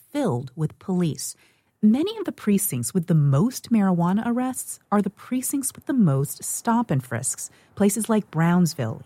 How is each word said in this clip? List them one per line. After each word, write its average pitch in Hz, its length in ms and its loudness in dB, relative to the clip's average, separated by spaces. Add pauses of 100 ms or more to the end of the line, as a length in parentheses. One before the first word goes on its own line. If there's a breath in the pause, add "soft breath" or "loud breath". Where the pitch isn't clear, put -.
(120)
filled 143 440 -2
with 156 220 -4
police. - 580 -2 (460 soft breath)
Many 285 360 4
of 403 80 -4
the 302 60 -6
precincts 170 640 -2
with 180 140 0
the 170 80 4
most 147 560 2
marijuana 190 520 2
arrests 247 560 -4 (120)
are 208 100 2
the 196 80 -2
precincts - 640 -6
with - 140 -20
the - 60 -2
most 143 500 2
stop - 480 -2
and 135 120 0
frisks, - 460 -6 (240 soft breath)
places 208 340 0
like 214 220 0
Brownsville, 165 760 0